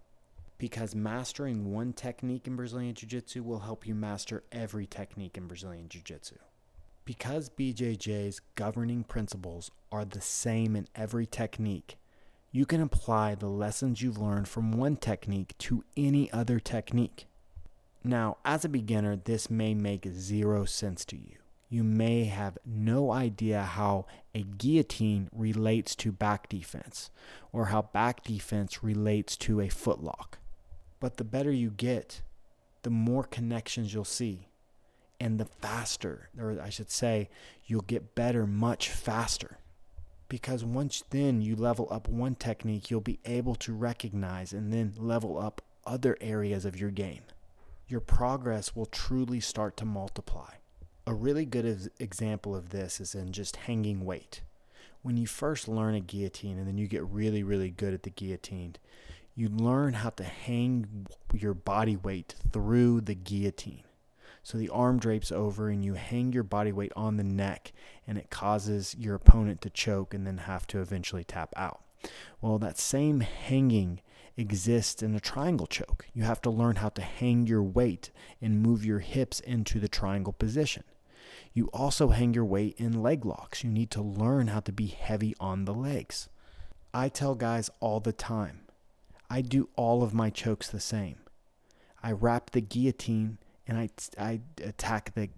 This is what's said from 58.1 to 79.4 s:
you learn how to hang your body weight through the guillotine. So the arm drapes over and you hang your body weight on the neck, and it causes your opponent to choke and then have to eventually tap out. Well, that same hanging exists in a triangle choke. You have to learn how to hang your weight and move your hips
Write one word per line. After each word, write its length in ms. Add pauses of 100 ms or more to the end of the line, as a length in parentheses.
you 140
learn 460
how 160
to 160
hang 800 (260)
your 200
body 420
weight 400 (160)
through 480
the 160
guillotine. 680 (600)
So 140
the 120
arm 280
drapes 320
over 380
and 160
you 120
hang 360
your 120
body 280
weight 240
on 220
the 80
neck, 480 (340)
and 100
it 120
causes 680
your 160
opponent 480
to 80
choke 440
and 120
then 120
have 300
to 120
eventually 460
tap 320
out. 240 (580)
Well, 200
that 200
same 400
hanging 800 (380)
exists 640
in 120
a 40
triangle 480
choke. 460
You 100
have 200
to 60
learn 280
how 100
to 140
hang 440
your 160
weight 480 (320)
and 200
move 240
your 140
hips 420